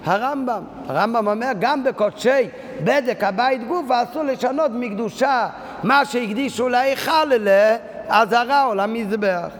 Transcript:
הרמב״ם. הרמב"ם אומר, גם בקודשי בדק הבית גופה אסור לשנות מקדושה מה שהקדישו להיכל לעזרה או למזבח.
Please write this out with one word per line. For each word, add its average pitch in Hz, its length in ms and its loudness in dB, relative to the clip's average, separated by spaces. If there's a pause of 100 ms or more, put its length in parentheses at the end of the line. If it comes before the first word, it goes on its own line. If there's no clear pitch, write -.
הרמב״ם. 240 560 -2 (260)
הרמב"ם 208 400 0
אומר, 226 320 -2
גם 262 240 0
בקודשי 233 640 0 (360)
בדק 240 400 0
הבית 233 440 0
גופה 262 360 0
אסור 311 200 -4
לשנות 269 500 0
מקדושה 233 720 -2 (360)
מה 269 220 4
שהקדישו 247 640 -2
להיכל 269 560 2
לעזרה 226 1400 4
או 233 100 0
למזבח. 202 720 -2 (120)